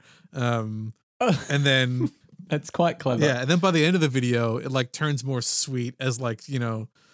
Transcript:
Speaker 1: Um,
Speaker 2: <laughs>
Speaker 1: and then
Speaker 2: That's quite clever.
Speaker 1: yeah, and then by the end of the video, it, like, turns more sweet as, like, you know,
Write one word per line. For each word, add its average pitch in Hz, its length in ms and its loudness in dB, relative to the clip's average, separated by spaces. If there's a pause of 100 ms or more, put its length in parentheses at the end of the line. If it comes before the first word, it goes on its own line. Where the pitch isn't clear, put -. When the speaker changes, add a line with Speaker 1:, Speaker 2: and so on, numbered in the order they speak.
(340)
Speaker 1:
Um, 113 600 -2 (120)
Speaker 2:
<laughs> - 140 -16 (300)
Speaker 1:
and 143 140 2
then 127 460 2 (380)
Speaker 2:
That's 151 240 -4
quite 170 260 2
clever. 127 260 0
Speaker 1:
yeah, 127 180 2
and 127 100 -4
then 175 80 4
by 190 100 2
the 160 160 4
end 180 80 4
of 180 80 2
the 156 80 4
video, 120 480 0
it, 131 140 -6
like, 127 220 -2
turns 147 300 -2
more 131 200 -4
sweet 123 560 -4
as, 127 200 -2
like, 117 300 -6
you 135 80 -4
know, 113 320 -4 (240)